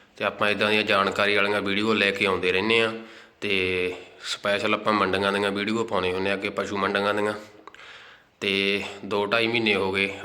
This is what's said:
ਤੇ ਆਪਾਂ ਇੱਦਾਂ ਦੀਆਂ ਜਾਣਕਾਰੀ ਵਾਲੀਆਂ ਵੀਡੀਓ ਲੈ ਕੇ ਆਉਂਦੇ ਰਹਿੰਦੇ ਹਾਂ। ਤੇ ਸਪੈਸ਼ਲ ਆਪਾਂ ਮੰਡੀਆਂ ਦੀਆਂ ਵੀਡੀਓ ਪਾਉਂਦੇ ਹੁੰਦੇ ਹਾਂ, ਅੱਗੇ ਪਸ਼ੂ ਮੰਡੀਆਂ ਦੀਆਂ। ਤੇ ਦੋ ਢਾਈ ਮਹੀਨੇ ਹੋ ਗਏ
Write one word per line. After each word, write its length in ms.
ਤੇ 80
ਆਪਾਂ 260
ਇੱਦਾਂ 200
ਦੀਆਂ 120
ਜਾਣਕਾਰੀ 540
ਵਾਲੀਆਂ 240
ਵੀਡੀਓ 340
ਲੈ 160
ਕੇ 160
ਆਉਂਦੇ 260
ਰਹਿੰਦੇ 280
ਹਾਂ। 120
ਤੇ 540
ਸਪੈਸ਼ਲ 500
ਆਪਾਂ 180
ਮੰਡੀਆਂ 400
ਦੀਆਂ 180
ਵੀਡੀਓ 340
ਪਾਉਂਦੇ 280
ਹੁੰਦੇ 180
ਹਾਂ, 60
ਅੱਗੇ 120
ਪਸ਼ੂ 280
ਮੰਡੀਆਂ 380
ਦੀਆਂ। 200
ਤੇ 420
ਦੋ 220
ਢਾਈ 200
ਮਹੀਨੇ 280
ਹੋ 180
ਗਏ 320